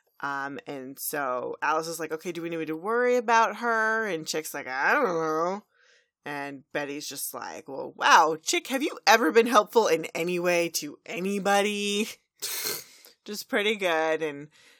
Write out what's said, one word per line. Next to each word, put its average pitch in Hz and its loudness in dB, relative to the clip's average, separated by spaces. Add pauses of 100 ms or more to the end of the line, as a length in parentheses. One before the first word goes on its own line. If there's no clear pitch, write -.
(200)
Um, 139 -6
and 135 -12
so 127 -4
Alice 156 0
is 165 -8
like, 156 -6
"Okay, 165 -6
do 165 -10
we 170 -8
need 160 -6
to 156 -6
worry 240 0
about 226 2
her?" 220 0
And 160 -4
Chick's - -6
like, 139 -10
"I 139 0
don't 277 4
know." 165 -2 (640)
And 143 -8
Betty's 143 -6
just - -8
like, 87 -12
"Well, 135 -10
wow, 165 6
Chick, - -2
have 262 -2
you - -6
ever 226 8
been 226 8
helpful 214 4
in 160 2
any 175 -2
way 175 2 (120)
to 147 -10
anybody?" 202 0 (320)
<laughs> - -6 (760)
Just - -12
pretty 214 0
good. 160 0
And 147 -6 (320)